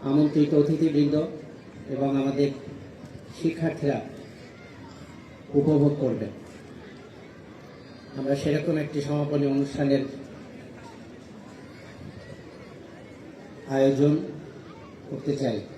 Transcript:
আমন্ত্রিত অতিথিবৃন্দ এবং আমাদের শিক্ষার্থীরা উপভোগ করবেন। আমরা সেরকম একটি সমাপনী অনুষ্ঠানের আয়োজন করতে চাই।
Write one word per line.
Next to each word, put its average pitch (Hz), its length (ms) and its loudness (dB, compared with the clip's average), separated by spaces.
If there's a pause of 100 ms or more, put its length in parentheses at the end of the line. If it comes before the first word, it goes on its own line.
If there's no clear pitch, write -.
আমন্ত্রিত 147 500 6
অতিথিবৃন্দ 147 600 6 (720)
এবং 139 280 2
আমাদের 139 320 4 (880)
শিক্ষার্থীরা 156 640 0 (1500)
উপভোগ 147 460 6
করবেন। 110 320 0 (1900)
আমরা 139 180 2
সেরকম 151 420 2
একটি 147 240 0
সমাপনী 143 460 2
অনুষ্ঠানের 139 560 4 (3750)
আয়োজন 135 440 6 (960)
করতে 139 280 -2
চাই। 120 200 0 (200)